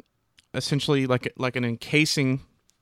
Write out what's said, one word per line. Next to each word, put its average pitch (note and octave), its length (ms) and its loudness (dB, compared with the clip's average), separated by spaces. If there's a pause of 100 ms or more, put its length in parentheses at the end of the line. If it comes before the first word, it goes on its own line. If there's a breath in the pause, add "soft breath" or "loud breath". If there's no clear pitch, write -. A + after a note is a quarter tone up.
(540)
essentially C#3 520 0
like, B2 320 0
like B2+ 180 -4
an B2+ 80 0
encasing C3 800 0 (400)